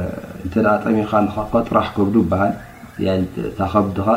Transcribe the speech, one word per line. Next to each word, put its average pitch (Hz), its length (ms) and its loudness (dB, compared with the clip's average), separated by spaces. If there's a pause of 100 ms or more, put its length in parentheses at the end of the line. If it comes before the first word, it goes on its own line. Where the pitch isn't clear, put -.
(400)
እንተ 92 160 -6
ደኣ 107 240 4
ጠሚኻ 110 360 0
ኣለኻ 101 260 2
እኳ - 120 -6 (100)
ጥራሕ 110 280 0
ከብዱ 104 280 2
ይበሃል። 95 340 2 (440)
ያኒ 95 240 0 (180)
እታ - 280 -6
ከብድኻ 98 500 0